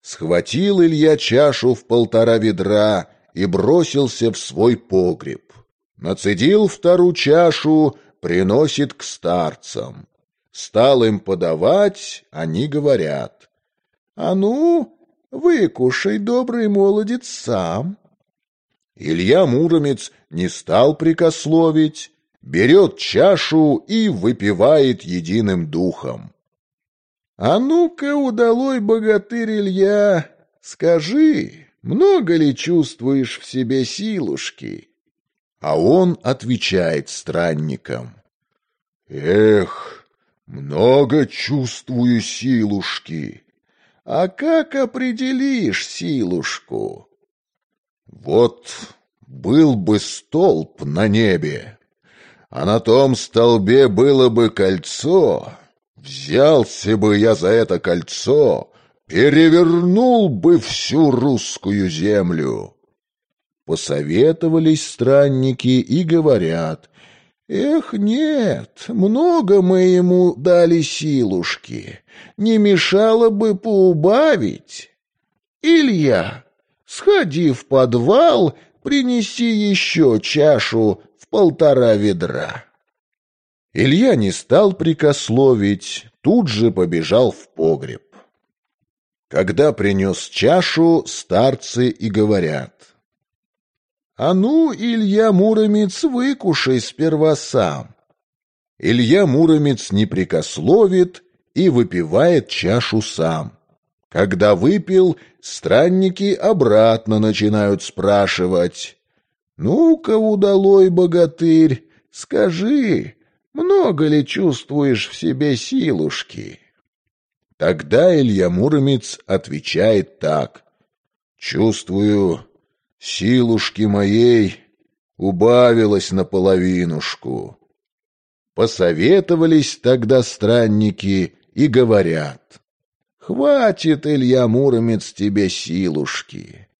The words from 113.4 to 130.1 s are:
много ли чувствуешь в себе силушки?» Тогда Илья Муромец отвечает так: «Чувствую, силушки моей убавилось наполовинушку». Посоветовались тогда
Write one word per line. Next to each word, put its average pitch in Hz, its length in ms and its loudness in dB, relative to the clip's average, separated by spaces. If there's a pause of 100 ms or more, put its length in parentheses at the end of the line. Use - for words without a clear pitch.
много 302 540 0
ли 151 180 2
чувствуешь 139 840 -2
в - 40 -20
себе 139 420 -2
силушки?» 80 1000 -6 (1000)
Тогда 92 600 2
Илья 101 300 2
Муромец 135 800 0
отвечает 95 920 -2
так: 76 440 -4 (720)
«Чувствую, 101 1080 -2 (520)
силушки 113 840 -2
моей 104 760 2 (600)
убавилось 107 960 2
наполовинушку». 90 1500 -2 (960)
Посоветовались 156 1200 2
тогда 123 440 2